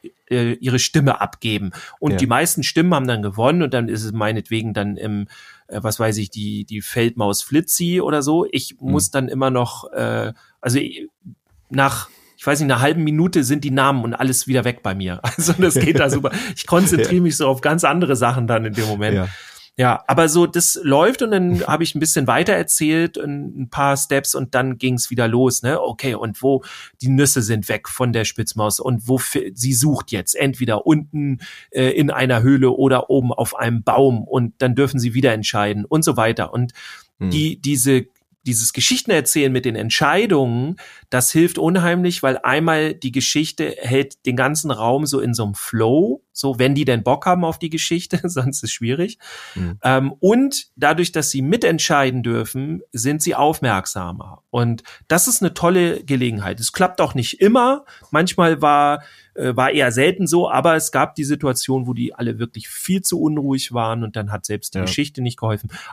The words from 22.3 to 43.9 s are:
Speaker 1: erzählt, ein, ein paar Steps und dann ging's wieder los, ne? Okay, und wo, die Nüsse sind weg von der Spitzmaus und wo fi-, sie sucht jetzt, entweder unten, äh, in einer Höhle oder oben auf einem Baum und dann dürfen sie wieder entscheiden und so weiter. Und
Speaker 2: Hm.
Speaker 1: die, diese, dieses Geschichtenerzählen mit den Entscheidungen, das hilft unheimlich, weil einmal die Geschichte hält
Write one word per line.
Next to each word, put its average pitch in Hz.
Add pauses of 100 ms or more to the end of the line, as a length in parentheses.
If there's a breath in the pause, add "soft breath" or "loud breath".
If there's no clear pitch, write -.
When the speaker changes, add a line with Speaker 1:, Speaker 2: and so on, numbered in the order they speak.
Speaker 1:
erzählt, 165
ein, 143
ein 123
paar 139
Steps -
und 135
dann 127
ging's 127
wieder 117
los, 120
ne? 139
Okay, 117
und 107
wo, 135 (380 loud breath)
die 127
Nüsse 135
sind 107
weg 107
von 120
der 113
Spitzmaus 107
und 117
wo 127
fi-, 98
sie 127
sucht 131
jetzt, 95
entweder 123
unten, 147 (320 loud breath)
äh, 131
in 143
einer 127
Höhle 131
oder 131
oben 127
auf -
einem 117
Baum 120
und 120
dann 123
dürfen 135
sie 120
wieder 127
entscheiden 104
und 156
so 139
weiter. 113
Und 123 (460 loud breath)
Speaker 2:
Hm. 92
Speaker 1:
die, 151
diese, 135 (400)
dieses 113
Geschichtenerzählen 151
mit 127
den 117
Entscheidungen, 143 (340 loud breath)
das 123
hilft 170
unheimlich, 175
weil 131
einmal 156
die -
Geschichte 147
hält 135